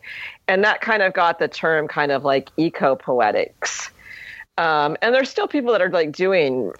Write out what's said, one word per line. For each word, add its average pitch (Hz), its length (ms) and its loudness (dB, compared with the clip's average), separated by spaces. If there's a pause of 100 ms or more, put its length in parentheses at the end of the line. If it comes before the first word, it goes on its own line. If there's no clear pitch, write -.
(460)
And 190 160 2
that 214 200 0
kind 220 180 0
of 185 140 2
got 170 240 2
the 151 100 -2
term 156 400 -2
kind 147 240 -2
of, 135 100 0
like, 139 360 0
eco-poetics. 131 1300 0 (640)
Um, 151 440 2
and 233 120 2
there's 262 140 2
still 415 180 -2
people 247 260 0
that 190 100 4
are, 185 80 2
like, 160 220 0
doing, 143 680 0